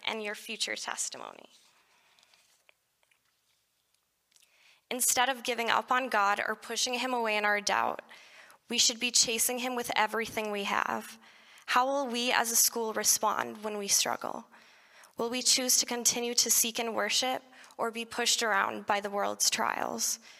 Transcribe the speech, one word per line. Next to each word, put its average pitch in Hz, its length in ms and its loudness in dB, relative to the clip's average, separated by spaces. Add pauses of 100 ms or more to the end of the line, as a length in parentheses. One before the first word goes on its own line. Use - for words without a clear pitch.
and 220 140 -4
your 208 140 -8
future - 400 -6
testimony. - 760 -8 (3500)
Instead 247 380 2
of 247 140 -4
giving 233 280 0
up - 200 2
on 254 180 2
God 208 380 2
or 220 60 -4
pushing 233 400 -4
him 247 200 -2
away 226 220 0
in 208 100 0
our 208 140 4
doubt, 196 440 0 (640)
we 233 80 -2
should 226 220 2
be 247 100 0
chasing 240 500 2
him 254 160 -4
with 240 200 -4
everything 214 560 0
we 202 140 -2
have. 214 520 -2 (480)
How 254 220 2
will 277 200 0
we 240 240 0
as 233 200 4
a 233 40 -2
school 226 380 2
respond 214 720 0
when 214 140 -4
we 202 100 -6
struggle? - 580 0 (720)
Will 233 120 -2
we 247 120 -2
choose 254 360 4
to - 80 2
continue 240 500 -2
to 233 160 2
seek 226 260 2
and 233 160 -4
worship 214 480 0 (360)
or 233 120 -2
be 226 160 -8
pushed 233 380 0
around 208 420 0
by 202 140 2
the 202 100 -6
world's 202 400 0
trials? - 680 -2 (200)